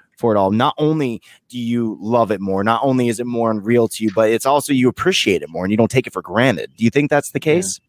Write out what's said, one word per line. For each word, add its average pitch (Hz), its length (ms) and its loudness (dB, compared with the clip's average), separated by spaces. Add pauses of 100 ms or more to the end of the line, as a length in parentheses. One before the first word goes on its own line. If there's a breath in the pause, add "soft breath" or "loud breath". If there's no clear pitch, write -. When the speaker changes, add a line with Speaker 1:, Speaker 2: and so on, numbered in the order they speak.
(160 soft breath)
Speaker 1:
for 113 180 0
it 104 40 4
all, 98 140 2
not 123 260 0
only 151 420 -2 (300 loud breath)
do 123 80 -10
you 117 420 -2
love 110 300 2
it 98 100 -2
more, 98 240 -2
not 113 180 2
only 131 260 2
is 113 120 -4
it 120 60 -4
more 117 240 0
unreal 110 380 2
to - 160 -6
you, 107 100 2
but 110 160 4
it's 113 160 0
also, 143 260 2
you 127 160 2
appreciate 107 540 0
it 76 80 -14
more 85 160 -6
and 98 40 -2
you 107 60 0
don't 113 140 2
take 127 160 0
it - 80 -14
for 92 80 -6
granted. 104 560 -2
Do 113 60 -2
you 113 60 4
think 147 200 0
that's 143 220 -2
the 139 100 -4
Speaker 2:
Yeah. 156 140 0
Speaker 1:
case? 190 220 -4 (100)